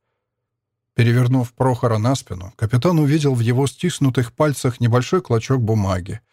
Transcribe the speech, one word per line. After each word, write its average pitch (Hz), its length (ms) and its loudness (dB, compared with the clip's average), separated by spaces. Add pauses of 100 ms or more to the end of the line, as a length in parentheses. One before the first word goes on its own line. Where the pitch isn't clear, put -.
(920)
Перевернув 123 600 2
Прохора 123 440 0
на 120 180 0
спину, 90 420 -12
капитан 156 420 0
увидел 143 340 2
в 123 60 0
его 123 280 0
стиснутых 139 680 -2
пальцах 139 460 -2
небольшой 123 420 0
клочок 127 400 -2
бумаги. 98 580 -2 (140)